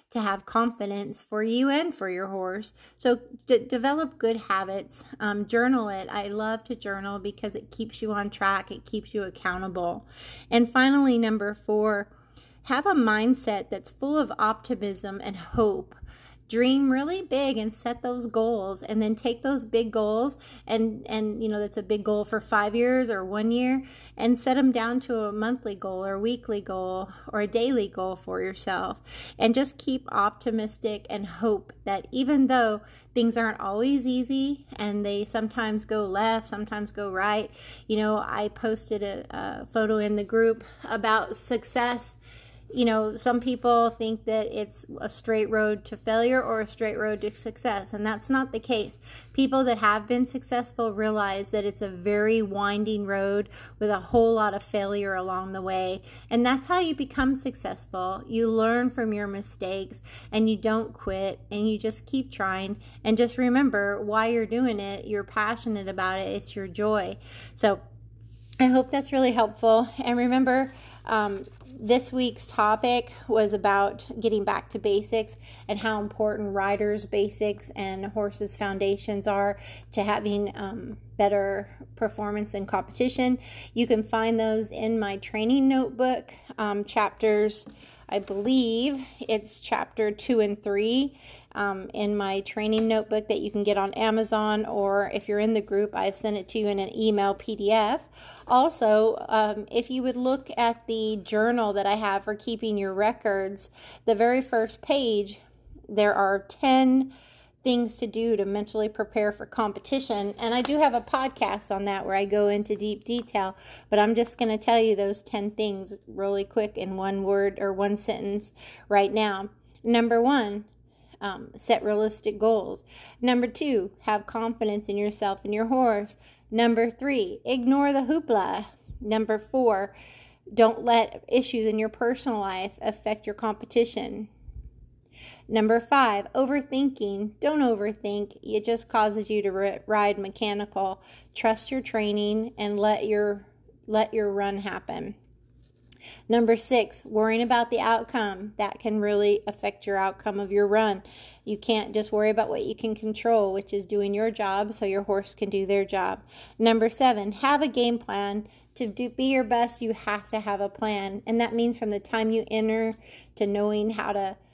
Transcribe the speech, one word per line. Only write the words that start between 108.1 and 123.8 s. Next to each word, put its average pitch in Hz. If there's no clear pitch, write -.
to 196
mentally 208
prepare 208
for 208
competition. 202
And 233
I 247
do 277
have 294
a 233
podcast 233
on 196
that 196
where 190
I 196
go 208
into 208
deep 202
detail, 226
but 208
I'm 214
just 233
gonna 220
tell 233
you 220
those 202
ten 208
things 202
really 196
quick 208
in 190
one 196
word 196
or 196
one 202
sentence 208
right 202
now. 208
Number 233
one, 220
um, 196
set 226
realistic 214
goals. 214
Number 247
two, 240